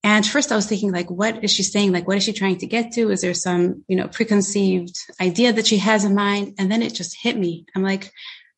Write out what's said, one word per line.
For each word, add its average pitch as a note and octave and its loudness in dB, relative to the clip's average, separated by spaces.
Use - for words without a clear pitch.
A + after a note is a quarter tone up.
And G#3+ 4
first D4 0
I A3+ 2
was G#3 0
thinking, G3+ -2
like, F3 -4
"What G#3+ -4
is G3+ 0
she - 0
saying? G3+ 2
Like, F3+ 0
what F#3+ 2
is G3 0
she A3 -2
trying F#3+ 0
to - -8
get A#3 -4
to? A3+ 0
Is F#3+ 0
there F3+ -2
some, F3+ 0
you F#3+ -2
know, F#3 -2
preconceived G3 0
idea F#3+ 2
that G#3+ 2
she G#3+ 4
has G#3 4
in G3 2
mind?" G3+ 0
And F#3+ 0
then A3+ 0
it A#3 -4
just - -10
hit B3 -2
me. E3+ -4
I'm F#3+ 0
like, G3 -2